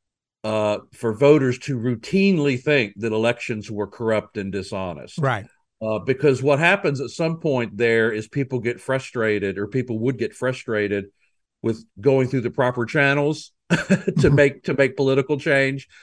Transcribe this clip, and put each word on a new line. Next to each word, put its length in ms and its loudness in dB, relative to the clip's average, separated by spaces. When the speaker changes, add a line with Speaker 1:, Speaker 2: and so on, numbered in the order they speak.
Speaker 1:
uh, 340 0
for 180 -4
voters 460 4
to 180 -6
routinely 840 0
think 360 2
that 140 -4
elections 600 -2
were 160 -6
corrupt 500 -4
and 140 -6
dishonest. 680 -8
Speaker 2:
Right. 300 -2
Speaker 1:
Uh, 160 -2
because 460 2
what 160 4
happens 420 2
at 80 -8
some 300 -4
point 360 -2
there 360 2
is 160 -6
people 320 -4
get 200 -2
frustrated, 760 -2
or 80 -4
people 340 -4
would 200 -2
get 160 -6
frustrated 680 -4
with 200 -4
going 280 2
through 140 -2
the 100 -4
proper 340 -2
channels 760 0
<laughs> 120 -20
to 60 4
Speaker 2:
Mm-hmm. 580 2
Speaker 1:
make, 300 4
to 100 -2
make 200 2
political 440 0
change, 480 0